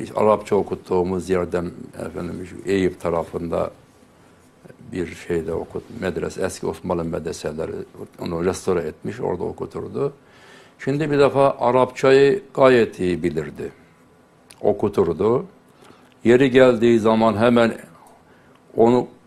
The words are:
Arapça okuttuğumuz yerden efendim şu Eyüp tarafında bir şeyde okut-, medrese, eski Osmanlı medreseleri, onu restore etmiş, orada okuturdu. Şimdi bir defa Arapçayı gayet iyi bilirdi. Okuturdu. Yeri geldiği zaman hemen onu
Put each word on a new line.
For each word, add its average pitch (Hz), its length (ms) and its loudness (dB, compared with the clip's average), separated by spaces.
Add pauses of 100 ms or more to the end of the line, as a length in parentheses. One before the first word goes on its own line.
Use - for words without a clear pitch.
(160)
Arapça 107 400 2
okuttuğumuz 92 760 -2
yerden 90 400 -2 (360)
efendim 90 440 -10
şu - 200 -8
Eyüp 92 300 0
tarafında 85 680 -4 (1200)
bir 85 220 -6
şeyde 82 380 -6
okut-, - 480 -10
medrese, 92 420 -6
eski 90 240 -6
Osmanlı 85 380 -6
medreseleri, 80 680 -8 (480)
onu 85 240 -6
restore 92 360 -2
etmiş, 92 400 -10
orada 92 240 -6
okuturdu. 110 680 -8 (680)
Şimdi 143 320 -4
bir 143 80 0
defa 135 420 4
Arapçayı 131 800 4 (120)
gayet 127 460 4
iyi 90 220 -2
bilirdi. 76 500 -6 (880)
Okuturdu. 101 840 0 (800)
Yeri 123 260 6
geldiği 120 480 6
zaman 110 380 2
hemen 117 380 4 (1000)
onu 120 300 4 (200)